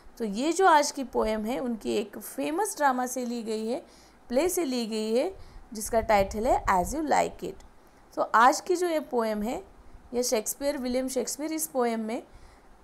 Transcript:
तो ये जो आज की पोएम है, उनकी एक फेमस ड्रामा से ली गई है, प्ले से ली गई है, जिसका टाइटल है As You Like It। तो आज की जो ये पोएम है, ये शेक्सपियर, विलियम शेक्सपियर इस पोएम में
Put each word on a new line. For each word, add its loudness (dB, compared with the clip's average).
तो -4
ये -2
जो 4
आज 6
की -6
पोएम -2
है, -2
उनकी -2
एक -4
फेमस -4
ड्रामा 2
से -6
ली -6
गई -4
है, -4
प्ले 2
से 0
ली -2
गई -2
है, 0
जिसका -2
टाइटल 2
है 2
As 2
You -2
Like 0
It। -10
तो -2
आज 6
की 0
जो 0
ये 0
पोएम -2
है, -4
ये 0
शेक्सपियर, -2
विलियम -2
शेक्सपियर -4
इस -4
पोएम 0
में -6